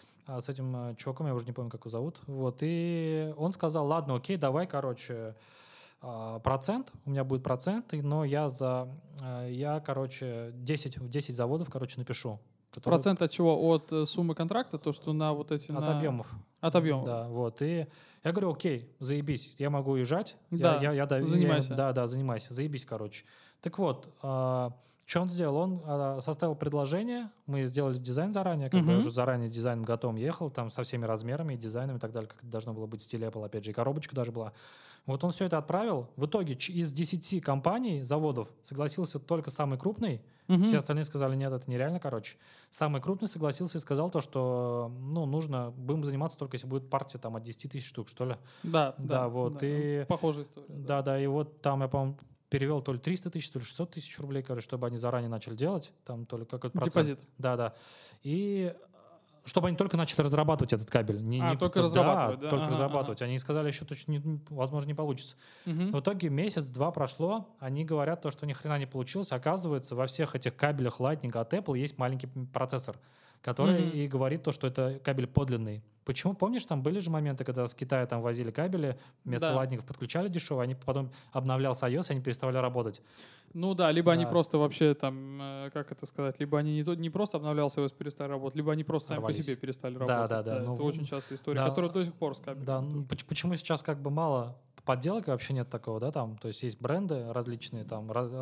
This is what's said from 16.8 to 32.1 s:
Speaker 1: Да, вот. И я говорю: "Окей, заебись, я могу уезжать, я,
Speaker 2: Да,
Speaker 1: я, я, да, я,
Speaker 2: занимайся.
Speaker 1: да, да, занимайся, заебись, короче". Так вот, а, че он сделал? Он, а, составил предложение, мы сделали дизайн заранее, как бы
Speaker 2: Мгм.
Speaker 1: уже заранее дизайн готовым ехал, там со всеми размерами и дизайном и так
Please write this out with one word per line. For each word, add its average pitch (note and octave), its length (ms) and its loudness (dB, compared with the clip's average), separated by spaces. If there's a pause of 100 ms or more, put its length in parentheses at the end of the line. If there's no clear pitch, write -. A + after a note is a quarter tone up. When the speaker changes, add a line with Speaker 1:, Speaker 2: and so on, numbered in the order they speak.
Speaker 1:
Да, A#2 220 -2
вот. A#2+ 340 -2
И D#3 260 0 (360)
я D#3+ 80 2
говорю: F#3 220 2
"Окей, C3 460 -2
заебись, C#3+ 580 -2
я C#3 120 0
могу C#3 220 0
уезжать, C3+ 460 0 (140)
я, E3+ 220 6
Speaker 2:
Да, - 20 6
Speaker 1:
я, C#3+ 180 4
я, C#3 140 2
да, C#3 100 4
я, C#3 100 2
Speaker 2:
занимайся. D#3 480 6
Speaker 1:
да, C3 180 2
да, B2 140 2
занимайся, B2+ 460 -2
заебись, C3+ 320 -2
короче". G#2+ 400 -8 (360)
Так F3 180 -6
вот, D3+ 420 0
а, B2+ 500 0 (360)
че F3 160 2
он F#3 80 0
сделал? E3 260 2
Он, F3+ 280 0
а, C#3 360 0
составил D#3 340 0
предложение, E3+ 760 -2 (160)
мы C#3 180 0
сделали B2+ 320 0
дизайн B2+ 340 -2
заранее, F3 380 0
как F3+ 140 6
бы D#3+ 100 6
Speaker 2:
Мгм. - 20 8
Speaker 1:
уже A3 160 4
заранее B2 380 2
дизайн A#2 340 0
готовым A#2 340 0
ехал, D3 340 -2
там A#2+ 180 -6
со B2 140 -4
всеми A#2+ 220 -2
размерами B2 500 -2
и - 20 -6
дизайном A#2+ 400 -4
и - 20 -8
так A2 120 -6